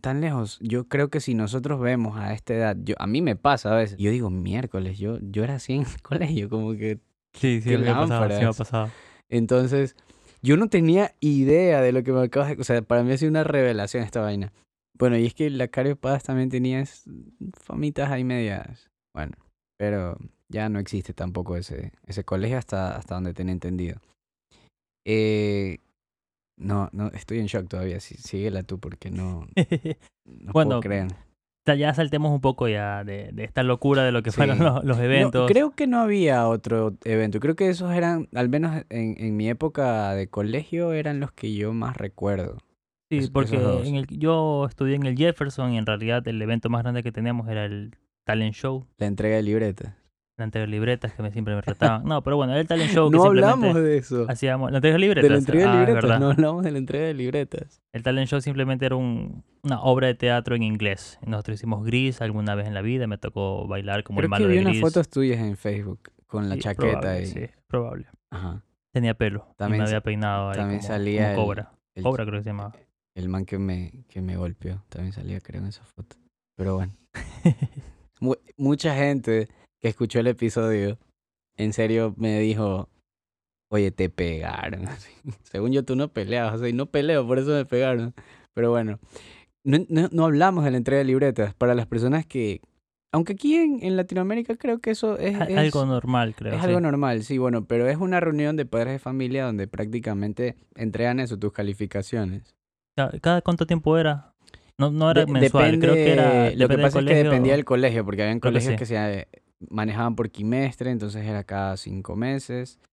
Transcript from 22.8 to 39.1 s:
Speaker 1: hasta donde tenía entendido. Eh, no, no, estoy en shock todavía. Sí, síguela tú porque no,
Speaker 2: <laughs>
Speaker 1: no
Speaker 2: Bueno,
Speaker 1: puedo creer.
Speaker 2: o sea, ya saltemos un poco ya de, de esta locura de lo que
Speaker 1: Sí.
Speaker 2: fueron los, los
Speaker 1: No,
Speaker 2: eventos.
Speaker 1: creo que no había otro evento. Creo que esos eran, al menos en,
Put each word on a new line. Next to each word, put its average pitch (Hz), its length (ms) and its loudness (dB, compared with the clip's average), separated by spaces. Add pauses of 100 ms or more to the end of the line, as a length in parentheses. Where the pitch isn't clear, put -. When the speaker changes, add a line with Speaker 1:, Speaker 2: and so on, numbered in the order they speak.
Speaker 1:
hasta - 200 -10
donde 90 180 -6
tenía 92 180 -4
entendido. 90 460 -6 (1080)
Eh, 107 760 0 (800)
no, 101 340 -2
no, 104 160 -4
estoy 110 320 -8
en 107 60 -2
shock 98 220 -6
todavía. 92 320 -6
Sí, - 160 -20
síguela 98 460 -6
tú 92 160 -8
porque - 320 -12
no, 90 360 -8 (100)
Speaker 2:
<laughs> - 680 -4
Speaker 1:
no - 280 -16
Speaker 2:
Bueno, 151 180 4
Speaker 1:
puedo 123 100 0
creer. 98 320 -4
Speaker 2:
o - 20 -12 (520)
sea, 151 80 4
ya 147 200 2
saltemos 151 380 0
un 143 80 0
poco 131 280 0
ya 104 360 -4
de, 101 280 -10
de 107 120 -10
esta 127 180 -4
locura 135 420 2
de 127 80 2
lo 117 100 0
que 110 80 -4
Speaker 1:
Sí. - 60 -6
Speaker 2:
fueron 135 220 2
los, 143 260 2
los 131 140 2
Speaker 1:
No, 120 60 0
Speaker 2:
eventos. 127 460 4
Speaker 1:
creo 285 220 2
que 285 140 -2
no 247 140 2
había 170 480 2
otro 110 560 -2
evento. 110 360 0
Creo 160 160 0
que 190 120 2
esos 175 240 -2
eran, 170 420 0
al 123 140 0
menos 156 400 0
en, 113 300 -4